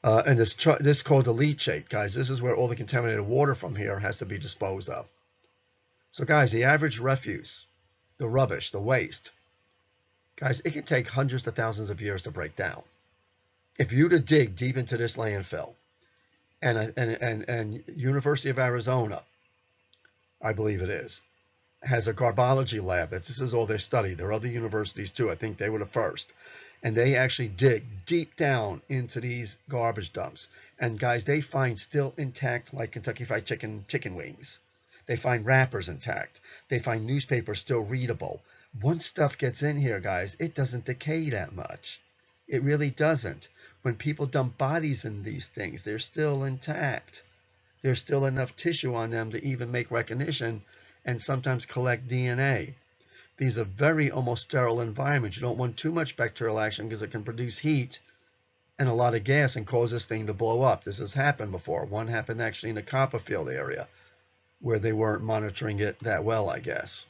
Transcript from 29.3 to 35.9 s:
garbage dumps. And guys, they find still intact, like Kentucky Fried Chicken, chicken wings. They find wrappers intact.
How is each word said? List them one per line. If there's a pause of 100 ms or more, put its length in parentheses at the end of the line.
garbage
dumps. (300)
And
guys,
they
find
still
intact,
like
Kentucky
Fried
Chicken,
chicken
wings. (460)
They
find
wrappers
intact. (280)